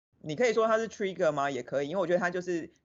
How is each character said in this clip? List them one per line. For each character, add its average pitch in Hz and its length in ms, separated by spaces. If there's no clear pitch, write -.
你 156 120
可 240 140
以 226 60
说 220 120
它 220 120
是 226 100
trigger 185 420
吗？ 143 200
也 127 120
可 139 200
以， 143 80
因 180 60
为 196 40
我 175 60
觉 175 80
得 175 40
它 175 120
就 185 100
是 175 320